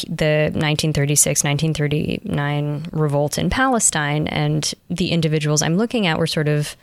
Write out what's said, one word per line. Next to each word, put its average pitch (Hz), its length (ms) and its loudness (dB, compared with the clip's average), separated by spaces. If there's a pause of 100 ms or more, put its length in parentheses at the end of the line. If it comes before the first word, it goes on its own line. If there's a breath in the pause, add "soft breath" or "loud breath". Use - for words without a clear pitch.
the 156 440 2
nineteen 151 400 0
thirty-six, 147 500 2
nineteen 151 300 0
thirty-nine 147 1200 -2
revolt 147 460 0
in 170 120 0
Palestine, 160 760 0
and 151 440 0 (180)
the 175 220 -2
individuals 151 500 2
I'm 160 160 2
looking 226 280 0
at 160 140 2
were 165 80 2
sort 151 220 0
of, 147 340 0